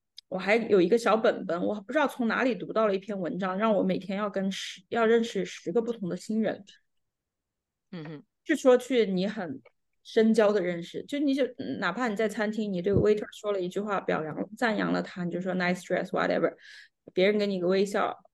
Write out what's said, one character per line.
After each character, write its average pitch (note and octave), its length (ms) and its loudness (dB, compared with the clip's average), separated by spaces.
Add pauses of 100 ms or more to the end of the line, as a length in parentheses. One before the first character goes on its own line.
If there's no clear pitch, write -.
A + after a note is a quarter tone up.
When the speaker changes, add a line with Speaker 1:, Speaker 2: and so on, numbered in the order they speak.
(280)
Speaker 1:
我 F#3 100 -4
还 G3 180 2
有 G#3 240 4
一 F3+ 80 6
个 A#3 80 4
小 A3+ 200 4
本 - 280 2
本， F3 180 -2
我 G#3 200 -2
不 - 100 -14
知 D4 60 2
道 C#4+ 80 4
从 A#3+ 220 -2
哪 G#3 160 0
里 B3+ 100 2
读 F3+ 180 -8
到 A3 140 2
了 G3+ 80 2
一 G3 40 -2
篇 G3+ 200 -8
文 F3+ 200 -4
章， F#3+ 200 -2
让 A3 160 2
我 F3+ 80 2
每 F#3 160 0
天 F#3+ 180 -6
要 G#3 120 -4
跟 G3 220 -2
十， - 380 -10
要 A#3 160 0
认 A3+ 180 6
识 G3+ 220 -4
十 - 280 -10
个 A#3 100 2
不 A#3 100 -6
同 G3 160 -6
的 F3 80 -4
新 G#3+ 240 -4
人。 - 240 -4 (1300)
Speaker 2:
嗯 E3 120 -12
哼。 D3+ 180 -14 (220)
Speaker 1:
是 D#4 120 0
说 B3+ 200 6
去 A#3+ 280 2
你 F#3+ 220 0
很 F3 340 -8 (420)
深 A3+ 300 4
交 G#3+ 180 6
的 G3+ 120 2
认 F3 200 -4
识， - 220 -12
就 C#4+ 140 -6
你 C#4 160 2
就， C4+ 100 2 (340)
哪 F3+ 140 -2
怕 A#3+ 160 -2
你 G3+ 80 -4
在 A3 100 0
餐 G#3 240 -2
厅， G#3+ 220 -4
你 F3+ 80 -2
对 G3+ 140 0
waiter G#3 320 2 (120)
说 G#3 140 -4
了 G3 80 -2
一 F3+ 80 -4
句 F#3+ 120 -6
话， G3+ 200 -2
表 F3+ 240 -2
扬， D#3+ 320 -6
赞 A3+ 200 0
扬 F3+ 160 -2
了 F3+ 100 0
他， F3+ 220 -8
你 E3+ 60 -2
就 F3 100 -4
说： F#3 160 -4
“Nice F3+ 260 0
dress，whatever。” - 720 0 (600)
别 F#3 120 4
人 G#3 120 2
给 G3+ 80 0
你 G3 120 -2
个 F3 80 -2
微 G3 200 2
笑， G3 280 -2 (200)